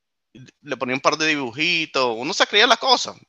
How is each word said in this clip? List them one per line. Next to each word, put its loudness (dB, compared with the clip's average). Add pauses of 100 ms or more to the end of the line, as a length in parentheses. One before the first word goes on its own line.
(600)
Le -8
ponía -2
un -4
par 0
de 0
dibujitos, -2
uno -4
se 2
creía 4
la 4
cosa. 0 (160)